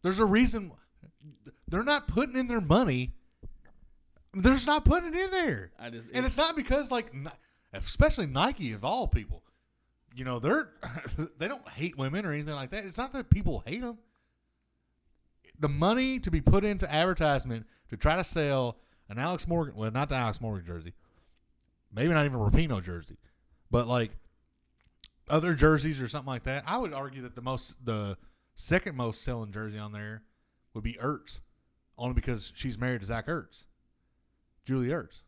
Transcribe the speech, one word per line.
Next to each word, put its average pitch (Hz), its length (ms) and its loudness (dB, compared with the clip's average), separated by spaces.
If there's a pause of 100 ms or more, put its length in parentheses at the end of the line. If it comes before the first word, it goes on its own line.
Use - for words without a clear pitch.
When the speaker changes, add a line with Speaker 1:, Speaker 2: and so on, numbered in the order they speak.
Speaker 1:
There's 185 160 2
a 220 60 8
reason 214 480 6 (960)
they're 185 160 0
not 285 240 2
putting 247 280 2
in 254 120 0
their 233 140 0
money. 151 520 4 (1160)
They're 208 220 6
just 254 120 0
not 302 200 4
putting 339 280 4
it 359 60 0
in 381 100 -2
there. 226 480 -2
Speaker 2:
I 120 120 -12
just, 226 180 -14
Speaker 1:
And 254 160 -2
Speaker 2:
it's 262 40 2
Speaker 1:
it's - 100 0
not 320 180 4
because, 277 340 0
like, 240 220 -2
Ni-, 139 160 -10 (460)
especially 196 520 -2
Nike 147 460 -2
of 101 100 -10
all 220 240 -2
people, - 380 -4 (680)
you 127 100 -10
know, 127 140 -4
they're, 214 320 0 (340)
<laughs> - 340 -6
they 170 100 -4
don't 269 200 -10
hate 151 300 -8
women 143 260 -4
or 165 80 -4
anything 147 220 -6
like 131 160 -8
that. 202 160 -8
It's 175 100 -12
not 254 160 -6
that 269 160 -8
people 185 380 2
hate 202 160 -6
'em. 240 160 -8 (1600)
The 147 100 0
money 233 520 2
to 185 100 -4
be 160 100 2
put 196 240 8
into 196 260 0
advertisement 147 760 2 (240)
to 113 80 -8
try 156 180 4
to 185 80 0
sell 135 540 0 (320)
an 107 80 -6
Alex 165 280 -2
Morgan, 165 300 0
well, 110 140 -2
not 131 180 -2
the 143 60 -2
Alex 117 260 -2
Morgan 101 260 -6
jersey, 85 280 -10 (1000)
maybe 143 220 2
not 151 100 4
even 131 160 0
a - 20 2
Rapinoe 107 400 4
jersey, 87 360 -12 (520)
but, 120 160 2
like, 120 260 0 (1160)
other 160 260 2
jerseys 147 460 6
or 120 80 -4
something 135 240 -8
like 120 120 -6
that. 135 220 -4
I 196 120 -2
would 185 160 -4
argue 135 280 -8
that 120 140 -12
the 120 60 -12
most, 127 420 -6
the 104 320 -2 (380)
second 170 420 -2
most 117 260 -4
selling 113 300 -6
jersey 107 260 -8
on 104 140 -10
there 107 300 -12 (500)
would 110 120 -10
be 117 100 -4
Ertz, - 460 -6 (580)
only 123 160 -4
because 120 420 0
she's 120 220 -6
married 123 220 -2
to 95 60 -8
Zach 113 200 -4
Ertz, 151 400 -8 (1000)
Julie 127 240 -2
Ertz. 139 400 -6